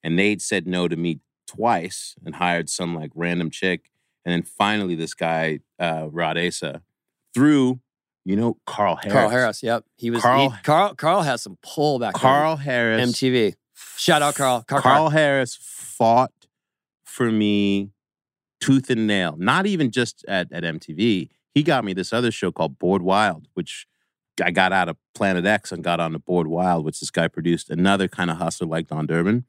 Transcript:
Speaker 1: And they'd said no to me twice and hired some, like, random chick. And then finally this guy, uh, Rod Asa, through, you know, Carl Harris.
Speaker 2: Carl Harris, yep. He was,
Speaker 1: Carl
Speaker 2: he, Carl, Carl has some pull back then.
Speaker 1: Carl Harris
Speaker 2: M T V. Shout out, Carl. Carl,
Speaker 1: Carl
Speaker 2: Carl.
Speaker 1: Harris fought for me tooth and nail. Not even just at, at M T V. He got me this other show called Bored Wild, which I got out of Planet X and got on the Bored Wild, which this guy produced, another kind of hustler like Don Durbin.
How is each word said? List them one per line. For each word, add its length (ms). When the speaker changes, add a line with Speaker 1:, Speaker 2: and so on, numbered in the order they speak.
Speaker 1:
And 140
they'd 220
said 280
no 180
to 100
me 220
twice 640
and 120
hired 340
some, 240
like, 200
random 360
chick. 400
And 60
then 100
finally 520
this 180
guy, 480
uh, 320
Rod 280
Asa, 440
through, 460
you 120
know, 200
Carl 300
Harris. 160
Speaker 2:
Carl 160
Harris, 340
yep. 220
He 140
was, 120
Speaker 1:
Carl 260
Speaker 2:
he, 140
Carl, 320
Carl 280
has 200
some 200
pull 360
back 160
then. 80
Speaker 1:
Carl 340
Harris 460
Speaker 2:
M 100
T 180
V. 240
Shout 240
out, 120
Carl. 320
Carl, 140
Speaker 1:
Carl 160
Speaker 2:
Carl. 140
Speaker 1:
Harris 500
fought 720
for 260
me 600
tooth 280
and 180
nail. 320
Not 280
even 240
just 360
at, 260
at 120
M 160
T 140
V. 360
He 100
got 220
me 80
this 200
other 180
show 200
called 280
Bored 240
Wild, 500
which 340
I 100
got 200
out 160
of 80
Planet 300
X 260
and 140
got 160
on 140
the 40
Bored 280
Wild, 400
which 140
this 100
guy 180
produced, 400
another 400
kind 220
of 80
hustler 300
like 200
Don 180
Durbin. 420